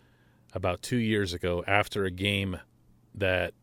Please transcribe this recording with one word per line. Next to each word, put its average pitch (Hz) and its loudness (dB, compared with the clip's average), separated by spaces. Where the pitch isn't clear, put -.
about 90 -2
two 123 -2
years 107 2
ago 87 -2
after 101 2
a 95 -2
game 98 0
that 92 0